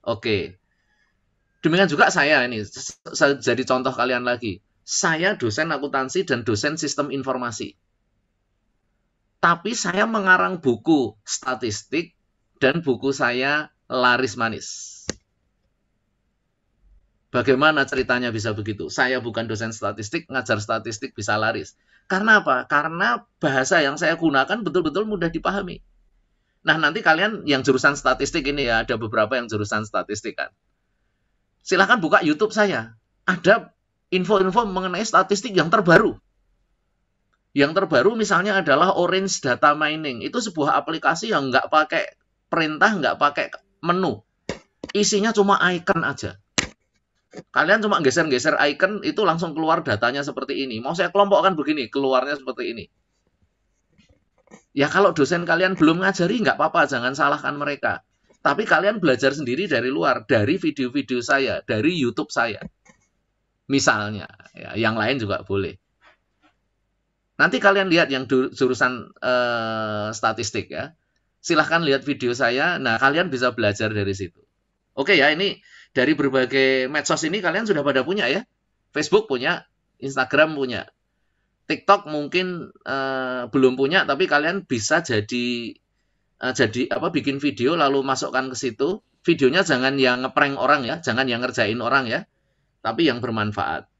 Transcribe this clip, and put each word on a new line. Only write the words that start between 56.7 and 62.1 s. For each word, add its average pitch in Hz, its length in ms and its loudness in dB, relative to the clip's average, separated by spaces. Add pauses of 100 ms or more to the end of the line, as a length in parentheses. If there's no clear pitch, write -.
jangan 127 240 -2
salahkan 143 400 0
mereka. 143 480 -4 (400)
Tapi 170 240 0
kalian 202 320 2
belajar 135 320 2
sendiri 147 400 -4
dari 127 240 0
luar, 151 320 0
dari 127 320 2
video-video 127 640 -2
saya, 131 400 0
dari 123 320 0
YouTube 131 360 -2